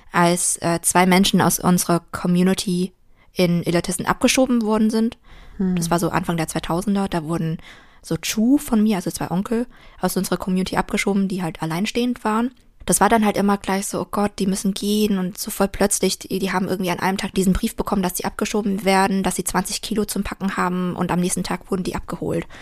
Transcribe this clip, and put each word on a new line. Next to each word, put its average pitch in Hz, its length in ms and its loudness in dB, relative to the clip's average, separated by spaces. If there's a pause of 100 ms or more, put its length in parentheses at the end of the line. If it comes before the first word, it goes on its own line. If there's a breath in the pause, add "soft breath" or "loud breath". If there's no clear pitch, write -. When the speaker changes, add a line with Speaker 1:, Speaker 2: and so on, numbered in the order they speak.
(120)
Speaker 1:
als, 175 460 2
äh, 170 240 0
zwei 180 240 4
Menschen 185 360 4
aus - 180 2
unserer 175 420 2 (100)
Community 180 800 0 (420)
in 175 300 2
Illertissen 170 420 -2
abgeschoben 247 580 2
worden 214 260 2
sind. 220 280 0 (400 soft breath)
Speaker 2:
Hm. 185 200 0
Speaker 1:
Das 165 120 -2
war 170 100 2
so 165 100 0
Anfang 180 280 -2
der 156 120 -2
zweitausender. 196 580 -2
Da 170 160 -4
wurden 160 340 -4 (440 loud breath)
so 160 160 -4
Chu 240 400 2
von 226 260 2
mir, 214 140 2
also - 140 -4
zwei - 200 -6
Onkel, 220 340 -2 (360 soft breath)
aus 185 160 0
unserer 190 200 -2
Community 185 380 -2
abgeschoben, 190 540 0
die 185 120 -4
halt 165 220 -6
alleinstehend 220 640 -2
waren. 226 260 0 (360)
Das 180 120 4
war 196 100 6
dann 220 140 4
halt 208 140 2
immer 202 200 4
gleich 196 280 -2
so, - 160 -4
"Oh - 80 -6
Gott, 202 300 0
die 185 80 2
müssen 196 260 0
gehen", 202 460 0
und 185 180 -4
so - 140 -8
voll 196 160 2
plötzlich, - 500 0
die, - 220 -6
die 185 120 -2
haben 185 160 -2
irgendwie 185 220 -2
an 175 100 -2
einem 190 200 0
Tag 196 160 -6
diesen 185 180 4
Brief - 220 -2
bekommen, 202 260 -2
dass 180 160 -2
sie - 80 -6
abgeschoben 202 580 -2
werden, 190 380 2
dass 185 140 -2
sie 185 80 -4
zwanzig - 400 -4
Kilo 208 220 -2
zum - 180 -4
Packen - 340 -6
haben, 180 380 -2
und 175 160 -2
am 175 80 2
nächsten 180 240 0
Tag - 260 -6
wurden 185 140 -2
die - 120 -4
abgeholt. - 520 -6 (140)